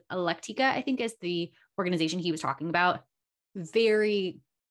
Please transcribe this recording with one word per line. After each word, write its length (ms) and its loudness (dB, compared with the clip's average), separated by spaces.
Electica, 580 0
I 120 0
think, 180 -2
is 220 -4
the 280 -2
organization 420 0
he 140 0
was 80 -4
talking 260 -4
about. 360 2
Very, 840 2